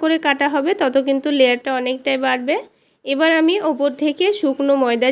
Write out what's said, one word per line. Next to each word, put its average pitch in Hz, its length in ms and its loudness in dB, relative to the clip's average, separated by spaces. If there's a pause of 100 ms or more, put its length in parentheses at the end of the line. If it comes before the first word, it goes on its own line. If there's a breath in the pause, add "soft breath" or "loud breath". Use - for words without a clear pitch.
করে 320 140 0 (100)
কাটা 285 280 0
হবে, 294 160 0 (100)
তত 269 160 0 (120)
কিন্তু 269 200 0 (100)
লেয়ারটা 247 320 2 (100)
অনেকটাই 262 460 -4
বাড়বে। 254 300 -2 (480 soft breath)
এবার 285 260 2 (100)
আমি 320 140 4 (160)
ওপর 277 200 0 (120)
থেকে 302 220 0 (160)
শুকনো 277 420 0
ময়দা 240 300 0